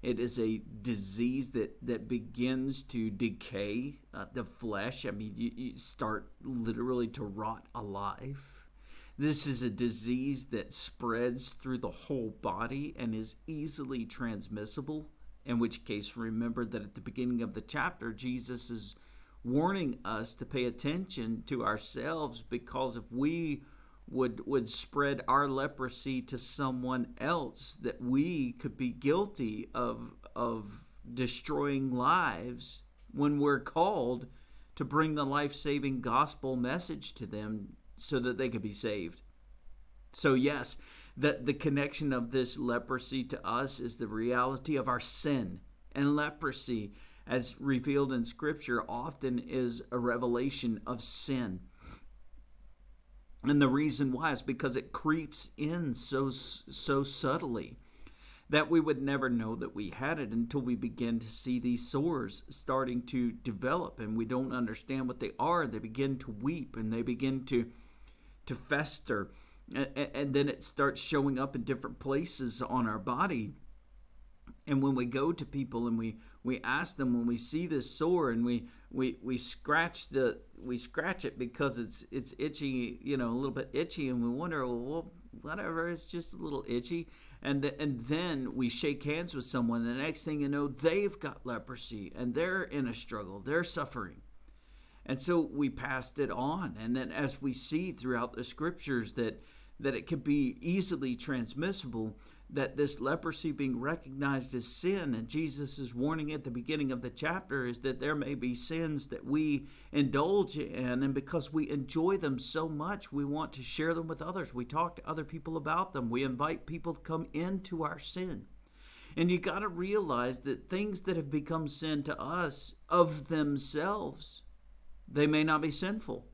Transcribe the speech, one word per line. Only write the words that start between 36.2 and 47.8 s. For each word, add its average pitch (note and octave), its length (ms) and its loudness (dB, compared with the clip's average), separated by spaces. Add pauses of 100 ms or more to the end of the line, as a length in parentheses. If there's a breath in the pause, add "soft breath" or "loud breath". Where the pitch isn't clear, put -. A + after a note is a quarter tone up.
message C#3 560 0
to A#2+ 120 -8
them G#2+ 520 -6 (180)
so - 240 0
that B2 180 2
they C3 120 0
could A2 120 -2
be G#2 120 -4
saved. G2 480 -2 (880)
So C#3 220 6
yes, C3 420 4 (400 loud breath)
the, D3 260 4
the C3+ 120 2
connection C#3+ 580 2
of A#2+ 200 0
this C3 280 2
leprosy B2 640 0
to - 240 -6
us B2+ 320 0
is A#2+ 160 -4
the A#2 120 -4
reality B2 680 2
of B2+ 140 2
our B2 100 2
sin. A#2 600 4 (320)
And C#3+ 200 4
leprosy, D3 760 0 (340 loud breath)
as B2 320 0
revealed C#3 540 2